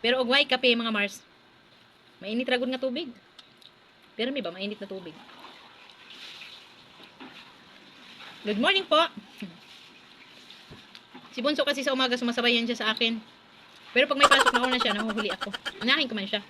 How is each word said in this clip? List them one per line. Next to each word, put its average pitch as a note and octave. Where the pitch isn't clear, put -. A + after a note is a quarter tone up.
Pero A#3+
ug B3
way C#4+
kape, B3+
mga A3+
Mars. G3+
Mainit A#3
ra B3+
gud B3
nga B3+
tubig. C4
Pero B3+
may C4+
ba E3+
mainit G3+
na G3
tubig? F3+
Good G#3
morning F#4+
po! D4+
Si -
Bunso C#4+
kasi C#4
sa C#4
umaga B3+
sumasabayan A#3+
siya A#3
sa G#3+
akin. A3+
Pero C#4
pag C4+
may C#4
pasok C4+
na B3
una B3+
siya, G#3
nahuhuli G#3+
ako. -
Unahin C#4
ko A3
man G3
siya. G3+